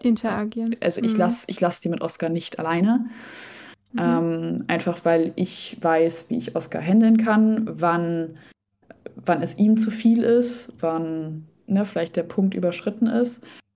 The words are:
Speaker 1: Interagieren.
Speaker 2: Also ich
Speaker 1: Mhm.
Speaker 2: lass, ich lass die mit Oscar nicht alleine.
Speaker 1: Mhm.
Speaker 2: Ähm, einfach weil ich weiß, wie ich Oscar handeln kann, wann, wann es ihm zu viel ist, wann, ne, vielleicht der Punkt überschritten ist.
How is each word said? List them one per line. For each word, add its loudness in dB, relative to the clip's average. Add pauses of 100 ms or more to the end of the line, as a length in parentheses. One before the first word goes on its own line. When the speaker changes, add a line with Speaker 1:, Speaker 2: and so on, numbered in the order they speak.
Speaker 1:
Interagieren. -2
Speaker 2:
Also -2
ich 0
Speaker 1:
Mhm. 2
Speaker 2:
lass, 0
ich -8
lass 0
die -6
mit -4
Oscar -6
nicht -6
alleine. 2 (840)
Speaker 1:
Mhm. -4
Speaker 2:
Ähm, 0
einfach -2
weil 4
ich -6
weiß, 2
wie -2
ich -8
Oscar -6
handeln 6
kann, 2 (120)
wann, 0 (760)
wann 0
es -6
ihm 6
zu 0
viel 4
ist, 0
wann, -4 (200)
ne, 2
vielleicht -4
der 0
Punkt 0
überschritten -2
ist. 0 (340)